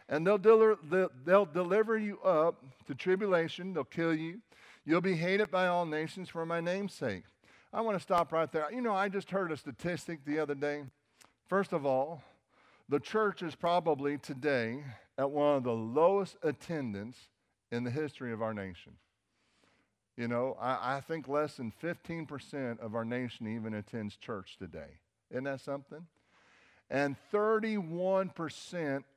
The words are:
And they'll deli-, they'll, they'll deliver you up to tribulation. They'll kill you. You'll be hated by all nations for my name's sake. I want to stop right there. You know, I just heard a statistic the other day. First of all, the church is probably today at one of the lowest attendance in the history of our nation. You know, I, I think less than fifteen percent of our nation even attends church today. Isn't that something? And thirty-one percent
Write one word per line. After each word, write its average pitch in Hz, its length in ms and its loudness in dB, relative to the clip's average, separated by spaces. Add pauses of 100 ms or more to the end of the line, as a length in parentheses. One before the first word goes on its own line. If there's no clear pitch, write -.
And 151 180 0
they'll 208 120 6
deli-, 220 440 8
they'll, 180 280 0 (140)
they'll 190 200 8
deliver 185 540 2
you 208 240 -4
up 165 420 4 (220)
to 143 80 -6
tribulation. 185 800 0
They'll 147 100 0
kill 165 300 0
you. 165 260 -6 (460)
You'll 165 160 4
be 190 120 2
hated 185 360 2
by 185 160 2
all 175 180 2
nations 160 460 -4
for 165 160 -6
my 170 160 -2
name's 185 320 -2
sake. 101 300 -4 (500)
I 220 80 -2
want 214 160 0
to 139 40 -6
stop 170 300 2
right 160 180 2
there. 151 220 -2
You 247 80 -6
know, 226 140 0
I 196 160 0
just 190 200 -6
heard 180 220 -2
a 147 60 -4
statistic 160 680 -8
the 147 140 -2
other 143 160 0
day. 147 300 -4 (640)
First 185 280 0
of 147 100 -2
all, 139 380 0 (680)
the 143 100 2
church 208 440 0
is 165 120 -6
probably 156 600 2
today 135 680 -2 (360)
at 139 120 2
one 147 260 4
of 131 60 2
the 120 120 0
lowest 160 680 2
attendance 131 720 -4 (540)
in 120 140 -2
the 123 60 -4
history 131 440 -4
of 107 80 -6
our 110 100 0
nation. 95 400 -10 (1300)
You 117 100 -2
know, 123 320 0
I, 127 360 -2
I 139 40 -6
think 156 260 -8
less 147 300 -2
than 120 140 -6
fifteen 165 560 -8
percent 131 540 -8
of 110 140 -8
our 113 100 -2
nation 120 420 -6
even 110 260 -6
attends 104 440 -8
church - 420 -10
today. 78 400 -14 (320)
Isn't 127 140 -6
that 139 180 -6
something? 143 420 -10 (840)
And 139 260 0 (140)
thirty-one 196 1000 0
percent 151 800 -6 (100)